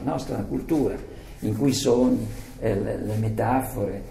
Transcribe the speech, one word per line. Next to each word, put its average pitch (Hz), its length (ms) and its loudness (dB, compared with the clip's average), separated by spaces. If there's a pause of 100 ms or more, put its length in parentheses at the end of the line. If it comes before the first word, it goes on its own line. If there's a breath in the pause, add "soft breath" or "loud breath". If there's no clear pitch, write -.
La - 80 -2
nostra - 240 -4
è - 40 -2
una 101 80 -4
cultura 131 480 0 (440 loud breath)
in 110 180 0
cui 139 120 4
i 127 40 4
sogni, 123 540 4 (320 loud breath)
eh, 107 180 0
le, 104 200 -2
le 107 180 -2
metafore, 110 960 0